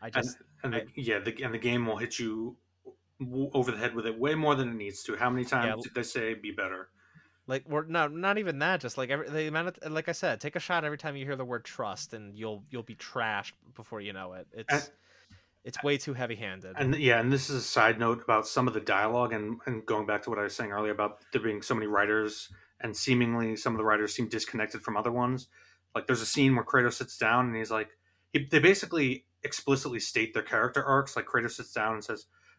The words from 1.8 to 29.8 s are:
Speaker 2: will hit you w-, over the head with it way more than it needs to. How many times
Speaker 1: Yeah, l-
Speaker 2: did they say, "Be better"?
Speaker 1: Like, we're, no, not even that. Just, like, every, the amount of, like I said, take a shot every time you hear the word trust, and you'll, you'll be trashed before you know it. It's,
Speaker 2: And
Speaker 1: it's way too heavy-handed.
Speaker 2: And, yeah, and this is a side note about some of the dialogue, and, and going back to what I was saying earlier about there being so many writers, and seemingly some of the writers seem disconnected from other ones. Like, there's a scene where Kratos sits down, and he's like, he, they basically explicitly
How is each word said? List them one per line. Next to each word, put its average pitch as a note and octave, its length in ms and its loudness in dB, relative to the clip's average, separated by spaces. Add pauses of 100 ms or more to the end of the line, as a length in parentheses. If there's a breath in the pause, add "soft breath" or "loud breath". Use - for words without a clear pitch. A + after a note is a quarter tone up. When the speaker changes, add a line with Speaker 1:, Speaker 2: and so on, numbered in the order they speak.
Speaker 2:
will G#2+ 100 0
hit A2+ 220 -6
you A2+ 360 -4 (640)
w-, C3+ 360 -2
over B2+ 160 4
the G#2+ 80 -4
head A#2 160 0
with A2+ 100 -2
it A2+ 140 -2
way D3 160 2
more D3+ 180 4
than C3 160 2
it A2+ 60 -4
needs G2+ 280 -8
to. G#2+ 120 -4
How B2 160 2
many B2+ 120 0
times B2 220 2
Speaker 1:
Yeah, G#2+ 60 2
l- A2 100 -4
Speaker 2:
did A#2+ 140 -12
they A#2+ 80 -2
say, A2+ 320 -4
"Be G#2 160 -10
better"? F#2 380 -6 (580 soft breath)
Speaker 1:
Like, C3 200 -4
we're, D#3 180 -2
no, D#3+ 240 2
not F#3+ 280 -2
even E3+ 220 -2
that. E3+ 220 0
Just, A#2+ 160 -8
like, B2+ 120 -2
every, C#3+ 200 -2
the D#3 180 -2
amount E3 340 -4
of, D#3 100 -8
like D#3 180 -4
I - 20 0
said, D3 280 -2
take D3 160 -6
a E3 40 -4
shot E3 260 0
every D3 140 -4
time D3 160 -8
you C3+ 100 -8
hear C#3 120 -4
the B2+ 80 -6
word A#2+ 200 -6
trust, G#2 480 -8
and G#2 240 -14
you'll, G#2+ 320 -8
you'll A#2+ 140 -8
be A2 120 -16
trashed A2 580 -4 (200)
before A2 280 -12
you G2+ 120 -8
know F#2 200 -12
it. F#2 180 -14
It's, A2+ 220 -8
Speaker 2:
And D3 180 -2 (720 soft breath)
Speaker 1:
it's - 180 -10
way C#3+ 160 2
too C#3 160 -6
heavy-handed. G#2 640 -8
Speaker 2:
And, C#3 180 4
yeah, B2 260 6
and B2 100 4
this C3+ 180 2
is C#3 60 -2
a A#2+ 60 -2
side A2+ 380 4
note A#2 220 2
about A2 240 4
some B2+ 220 2
of A2 80 2
the G#2+ 60 -2
dialogue, A2+ 520 2
and, G#2+ 320 -4
and A2+ 180 -4
going G#2+ 220 0
back G#2 180 0
to B2 60 -8
what G#2+ 80 -2
I G#2 60 0
was G2+ 120 -2
saying A2 160 -4
earlier G#2+ 200 0
about G#2 300 -2 (100)
there A2+ 100 0
being G#2+ 220 -2
so B2+ 100 -2
many A2 140 0
writers, G#2 640 2 (320 soft breath)
and A2 140 -6
seemingly A#2 600 2
some A#2 180 -2
of A2 40 -2
the A2 80 0
writers G#2+ 280 4
seem A#2 140 -2
disconnected G#2+ 540 -4
from G#2+ 160 -4
other A2+ 140 0
ones. B2 360 0 (480 soft breath)
Like, A2 100 -4
there's A#2 160 2
a A2 60 -2
scene C3+ 260 6
where A#2+ 120 4
Kratos A#2+ 300 4
sits - 220 -8
down, A#2+ 300 4
and A#2 80 -2
he's A2 160 -4
like, A2 180 -2 (440)
he, C#3 180 0
they D#3 80 6
basically D#3+ 680 4 (160)
explicitly C3 600 0